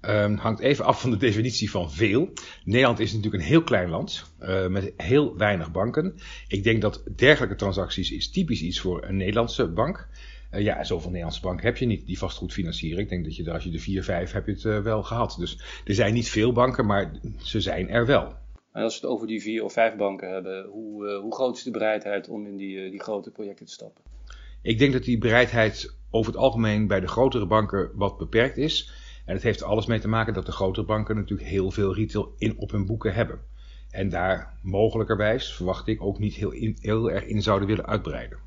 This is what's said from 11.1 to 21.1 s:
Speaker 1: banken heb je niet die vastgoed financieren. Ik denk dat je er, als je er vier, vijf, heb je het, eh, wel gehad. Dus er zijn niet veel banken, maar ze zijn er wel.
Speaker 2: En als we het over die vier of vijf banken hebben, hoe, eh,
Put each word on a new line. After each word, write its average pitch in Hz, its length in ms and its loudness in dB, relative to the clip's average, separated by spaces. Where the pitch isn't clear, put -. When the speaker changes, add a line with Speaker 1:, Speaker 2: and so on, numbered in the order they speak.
Speaker 1:
banken 90 240 -4
heb 113 120 2
je 131 80 0
niet 110 200 0
die 90 120 -6
vastgoed - 360 -6
financieren. 82 460 -4
Ik 107 100 -4
denk 90 140 -4
dat 78 120 -6
je 87 80 -8
er, 82 100 -4
als 82 100 -6
je 90 80 -6
er 80 80 -4
vier, 95 240 -4
vijf, 92 280 -2
heb 90 140 -4
je 107 60 -2
het, 95 140 -6
eh, 107 140 2
wel 107 240 0
gehad. 120 360 -2
Dus 85 200 -6
er 101 80 0
zijn 104 200 4
niet 117 160 2
veel 110 220 4
banken, 123 340 4
maar 101 260 2
ze - 240 -2
zijn 90 280 -2
er 117 160 2
wel. 117 300 4
Speaker 2:
En 110 120 -4
als 113 160 -2
we 143 80 -10
het 131 80 0
over 110 120 -6
die 110 140 -4
vier 110 220 -4
of 101 100 -6
vijf 113 220 4
banken 98 340 -2
hebben, 95 360 -6
hoe, 104 420 -10
eh, 101 120 -2